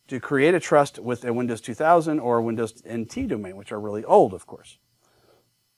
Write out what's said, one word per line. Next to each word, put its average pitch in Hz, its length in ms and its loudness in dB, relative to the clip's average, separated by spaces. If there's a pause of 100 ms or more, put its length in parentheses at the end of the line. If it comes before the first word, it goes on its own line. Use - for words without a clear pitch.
to 131 140 -8
create 147 340 2
a 165 60 0
trust 143 400 2
with 120 240 -6
a 120 80 -2
Windows 120 280 -2
two 117 140 -10
thousand 156 460 4
or 120 180 2
a 117 40 0
Windows 113 440 -4
N 113 200 -8
T 254 200 -8
domain, 104 300 -8
which 101 160 -14
are 107 80 -8
really 107 240 -8
old, 151 300 4
of - 120 -14
course, - 320 -20 (1000)